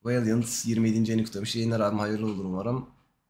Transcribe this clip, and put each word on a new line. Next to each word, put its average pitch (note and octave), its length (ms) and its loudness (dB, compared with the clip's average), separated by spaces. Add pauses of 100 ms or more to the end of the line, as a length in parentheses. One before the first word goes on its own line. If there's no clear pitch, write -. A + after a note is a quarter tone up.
Valiant A#2 600 0
yirmi A2+ 220 2
yedinci A2 240 2
ayını A2+ 120 2
kutlamış. G#2+ 320 -6
"Yayınlar A2+ 240 0
abim G#2 180 2
hayırlı G#2+ 280 -2
olur G2 180 -4
umarım. G#2 460 -4 (400)